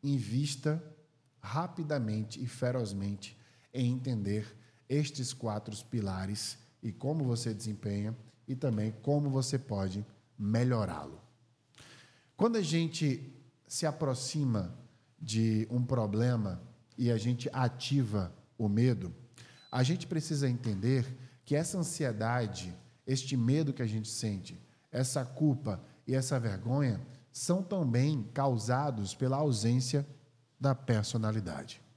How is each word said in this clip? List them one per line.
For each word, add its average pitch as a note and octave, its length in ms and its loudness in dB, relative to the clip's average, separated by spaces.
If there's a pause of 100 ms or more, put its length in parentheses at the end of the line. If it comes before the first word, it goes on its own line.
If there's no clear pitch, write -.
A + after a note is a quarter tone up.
invista C#3 800 0 (560)
rapidamente C3 1040 -4
e - 20 -4
ferozmente G2+ 920 -4 (340)
em B2 200 2
entender G#2+ 520 -2 (420)
estes C#3 460 -2
quatro G#2+ 420 -6 (100)
pilares G2 720 -4 (260)
e A2+ 80 -4
como D3 320 -2
você A#2 300 0
desempenha G#2 640 -4 (300)
e C3 100 -6
também A2 360 0 (100)
como C#3+ 280 2
você C3 280 0
pode G2+ 480 -2 (320)
melhorá-lo. G#2 840 0 (1120)
Quando A3+ 220 2
a G#3+ 40 2
gente D#3+ 720 0 (320)
se - 200 -4
aproxima C3 920 0 (400)
de A2 540 2
um B2 140 2
problema A2 760 2 (360)
e A#2+ 120 2
a A2+ 80 4
gente B2 360 0
ativa A#2+ 840 0 (220)
o A2 100 0
medo, G#2 480 2 (560)
a B2+ 120 4
gente D3 220 0
precisa D3 440 0
entender A#2+ 680 0 (280)
que D3 100 0
essa E3+ 220 0
ansiedade, A2 1000 -2 (320)
este C3 300 0
medo C3+ 340 4
que B2+ 100 -4
a A#2+ 60 0
gente G#2+ 220 -2
sente, G2+ 520 -6 (300)
essa C3 320 0
culpa B2+ 580 0 (240)
e B2+ 80 0
essa C3 240 2
vergonha A2+ 600 2 (320)
são F3+ 320 0
também C#3+ 600 2 (100)
causados B2 840 0
pela C3 220 0
ausência B2+ 680 2 (540)
da C3+ 160 4
personalidade. G#2+ 1040 -2 (160)